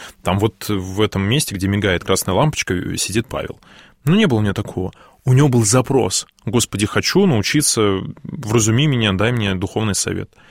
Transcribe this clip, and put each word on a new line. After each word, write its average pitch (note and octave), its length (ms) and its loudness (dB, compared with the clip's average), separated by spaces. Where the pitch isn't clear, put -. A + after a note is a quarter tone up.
там F#2 160 0
вот G#2+ 320 -2
в F#2+ 320 -2
этом G2+ 180 -2
месте, G#2+ 340 -2
где G2 140 -2
мигает G2 360 0
красная F#2+ 300 0
лампочка, F#2+ 640 -2
сидит G#2 300 -4
Павел. - 340 -8
Ну, D#3 100 4
не A3 120 4
было A#2+ 120 2
у G#2+ 40 2
него G2 120 0
такого. F#2+ 380 -6
У B2+ 100 4
него C#3+ 140 6
был A#2+ 160 4
запрос: A#2+ 600 0
«Господи, G#2 420 0
хочу F3 400 2
научиться, G#2+ 760 2
вразуми A2+ 640 0
меня, A2+ 240 0
дай G2+ 180 0
мне G#2 240 0
духовный G2+ 400 -2
совет». G2 400 -6